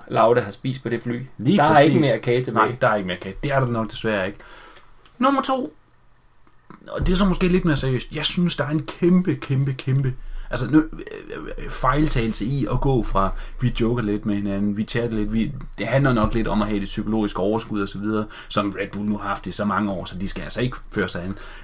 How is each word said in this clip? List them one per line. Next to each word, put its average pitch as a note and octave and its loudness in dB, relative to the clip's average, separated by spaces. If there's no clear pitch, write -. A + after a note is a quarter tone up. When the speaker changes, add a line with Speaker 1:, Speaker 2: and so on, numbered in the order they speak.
Speaker 1:
Lauda A#2+ 4
har G2+ -6
spist C3 -6
på - -6
det A2+ -4
fly. A#2+ -6
Speaker 2:
Lige D3 4
Speaker 1:
Der C#3+ 6
er D3+ 6
Speaker 2:
præcis. D3 10
Speaker 1:
ikke E3 6
mere A#2+ 4
kage B2 2
tilbage. A2 2
Speaker 2:
Nej, A#2+ -4
der B2 4
er G#2+ 4
ikke G2 -2
mere F2 -4
kage. F#2+ -10
Det C#3 -2
er C3+ 4
der C3 2
nok A2+ -2
desværre G#2 -2
ikke. G2 -8
Nummer C4+ 2
to. C4 -2
Og - -2
det F3+ 6
er F3+ 4
så G3 4
måske F#3 2
lidt F#3 4
mere D3+ 4
seriøst. C3 -2
Jeg D3+ -4
synes, F3 0
der C3+ -2
er C3+ -4
en D3+ -2
kæmpe, F3+ 2
kæmpe, C3+ 0
kæmpe, C3 0
altså B2 -4
nu, D3+ 8
øh, - -4
øh, - -8
fejltagelse B2+ 2
i C3+ 0
at B2+ 2
gå C3+ 2
fra, G2 2
vi B2 0
joker A#2+ 2
lidt G#2 -2
med G#2 0
hinanden, G2+ -2
vi G#2+ -2
chatter A#2 -2
lidt, G#2 -2
vi, A2 0
det - -6
handler C3+ 2
nok G#2+ 2
lidt A2 0
om G#2 2
at G#2 0
have G#2 -2
det F#2+ -4
psykologiske G#2 -2
overskud G#2+ -2
og G2 -4
så F#2+ -10
videre, G#2+ -2
som G2+ 0
Red G2+ -4
Bull G#2 -4
nu G#2 -2
har G2+ -8
haft G2 -6
i F2+ -6
så G2+ -4
mange G2+ 0
år, E2+ -6
så F#2 -10
de F#2+ -4
skal F2+ -6
altså - -6
ikke B2+ -2
føre F#2 -2
sig F2 -6
an. G2 -6